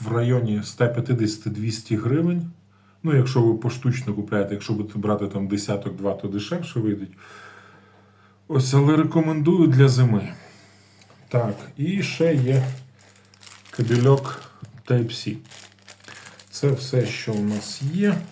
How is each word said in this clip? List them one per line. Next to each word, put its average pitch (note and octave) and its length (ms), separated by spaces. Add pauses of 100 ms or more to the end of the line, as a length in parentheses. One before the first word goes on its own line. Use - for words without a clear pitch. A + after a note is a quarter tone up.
в A2 100
районі A#2 460
ста A#2 300
п'ятдесяти A2+ 640
двісті G#2+ 460
гривень. E3+ 560 (520)
Ну, D#3+ 120
якщо B2+ 260
ви A2+ 120
поштучно - 600
купляєте, G2+ 400
якщо G2+ 200
будете G#2 260
брати G2+ 280
там G2 200
десяток-два, G2+ 640
то - 140
дешевше G#2 520
вийдуть. G2 320 (1400)
Ось, C3+ 260
але C#3+ 220
рекомендую D#3 720
для C3+ 200
зими. A#2 460 (960)
Так, A#2 260 (220)
і F3+ 260
ще E3 320
є C3 280 (1080)
кабельок B2 720 (460)
Type-C. A#2 500 (1120)
Це - 220
все, B2+ 340
що - 280
у G#2 100
нас G#2 380
є. F3+ 340 (160)